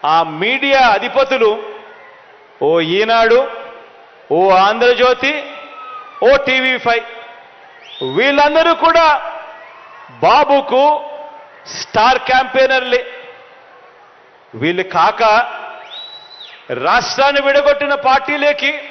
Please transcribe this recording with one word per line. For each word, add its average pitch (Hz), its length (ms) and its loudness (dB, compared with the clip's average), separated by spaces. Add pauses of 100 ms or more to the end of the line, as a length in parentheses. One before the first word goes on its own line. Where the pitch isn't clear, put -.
(140)
ఆ 165 40 4 (240)
మీడియా 262 400 0 (160)
అధిపతులు, 240 520 0 (1160)
ఓ - 20 2 (280)
ఈనాడు, 226 420 2 (1000)
ఓ - 20 2 (280)
ఆంధ్రజ్యోతి, 247 680 2 (920)
ఓ - 20 6 (180)
టీవీ 254 280 -2 (100)
ఫైవ్, 233 200 -2 (1120)
వీళ్ళందరూ 294 560 2 (100)
కూడా 330 240 4 (1160)
బాబుకు 277 580 4 (960)
స్టార్ 247 400 0 (100)
క్యాంపెయినర్లే. 254 720 0 (1600)
వీళ్ళు 175 240 -2 (100)
కాక 196 260 2 (1700)
రాష్ట్రాన్ని 277 600 0
విడగొట్టిన 285 460 2 (140)
పార్టీలోకి 285 640 0 (200)